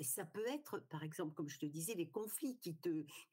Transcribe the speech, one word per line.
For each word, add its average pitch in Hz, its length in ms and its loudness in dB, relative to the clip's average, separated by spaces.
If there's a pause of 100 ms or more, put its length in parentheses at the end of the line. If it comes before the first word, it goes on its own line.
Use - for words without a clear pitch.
ça 170 260 0
peut 208 220 0
être, 285 320 0 (100)
par 151 120 -2
exemple, 156 300 0
comme 151 160 0
je 135 100 -6
te - 60 0
disais, 160 300 0
les 170 160 0
conflits 220 480 0
qui 160 180 -2
te, 156 300 2 (260)